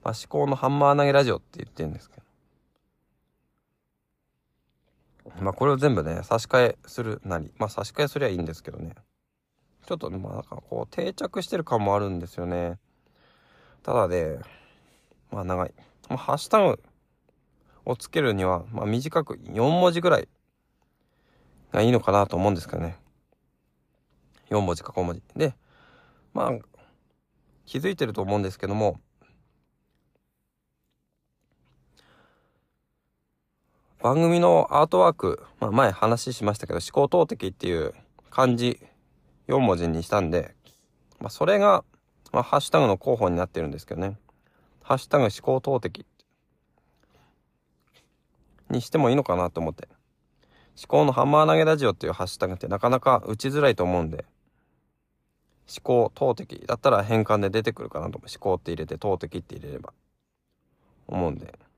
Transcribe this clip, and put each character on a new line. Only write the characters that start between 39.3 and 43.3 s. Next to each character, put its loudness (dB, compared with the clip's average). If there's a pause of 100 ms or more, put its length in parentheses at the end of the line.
四 2
文 4
字 -2
に -4
し -12
た 0
ん -2
で、 -4 (680)
ま -10
あ、 -8
そ -4
れ 4
が、 4 (480)
ま 0
あ、 0
ハ 0
ッ 6
シ -8
ュ -6
タ 6
グ 4
の 2
候 0
補 2